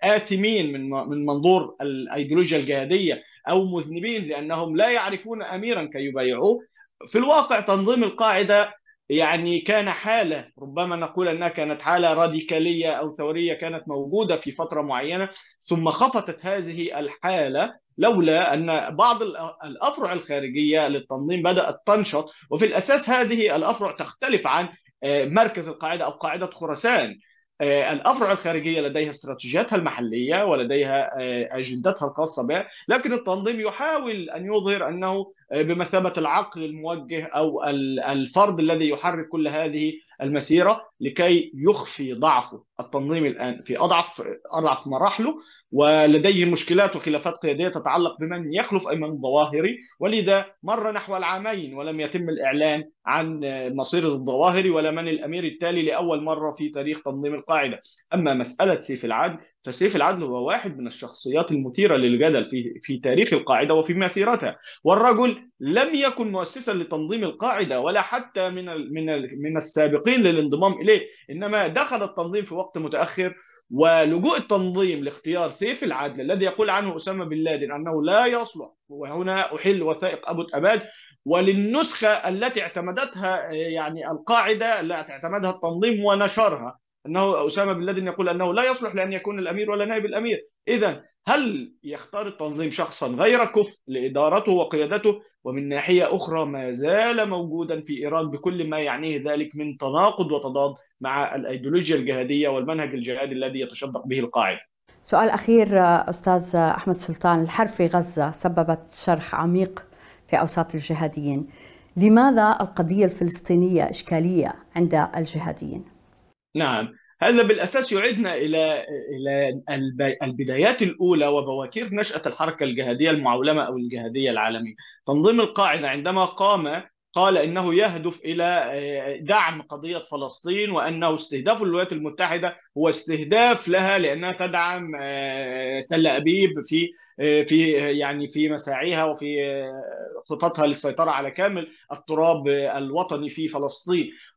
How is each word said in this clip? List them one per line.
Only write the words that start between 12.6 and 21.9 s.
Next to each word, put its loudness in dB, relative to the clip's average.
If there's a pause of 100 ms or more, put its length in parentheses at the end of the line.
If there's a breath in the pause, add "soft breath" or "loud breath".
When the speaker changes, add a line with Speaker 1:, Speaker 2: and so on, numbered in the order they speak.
Speaker 1:
أو -4
ثورية -2
كانت -8
موجودة -2
في -6
فترة -4
معينة، -4 (320 loud breath)
ثم 0
خفتت 0
هذه -4
الحالة -2 (240)
لولا 4
أن -2
بعض 4
الأ-، -10
الأفرع -2
الخارجية 0
للتنظيم -4
بدأت 2 (100)
تنشط، 0 (200 loud breath)